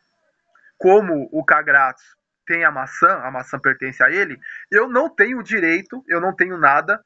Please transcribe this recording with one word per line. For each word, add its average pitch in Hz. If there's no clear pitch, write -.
como 180
o 156
Cagratos 143
tem 170
a 156
maçã, 147
a 127
maçã 135
pertence 131
a 127
ele, 170
eu 254
não 262
tenho 240
direito, 196
eu 170
não 190
tenho 185
nada 156